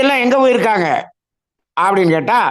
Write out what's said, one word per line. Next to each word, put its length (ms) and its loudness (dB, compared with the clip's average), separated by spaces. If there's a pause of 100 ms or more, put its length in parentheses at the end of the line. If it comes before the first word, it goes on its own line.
எல்லாம் 220 0
எங்க 140 0
போயிருக்காங்க 500 0 (880)
அப்படின்னு 400 0
கேட்டா, 240 0 (100)